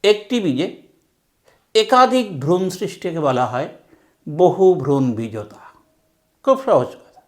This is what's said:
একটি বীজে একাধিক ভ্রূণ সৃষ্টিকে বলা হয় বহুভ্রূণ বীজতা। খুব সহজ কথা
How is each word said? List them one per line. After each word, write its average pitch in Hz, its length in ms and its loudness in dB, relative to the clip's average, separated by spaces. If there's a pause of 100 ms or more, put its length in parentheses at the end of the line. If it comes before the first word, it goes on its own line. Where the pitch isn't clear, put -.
একটি 208 420 0
বীজে 147 220 -2 (1080)
একাধিক 247 500 4 (180)
ভ্রূণ 180 200 0 (140)
সৃষ্টিকে 170 500 -8
বলা 127 240 0
হয় 127 180 -6 (580)
বহুভ্রূণ 160 800 2 (120)
বীজতা। 110 440 -10 (840)
খুব 269 200 2
সহজ 147 240 2 (120)
কথা - 260 -20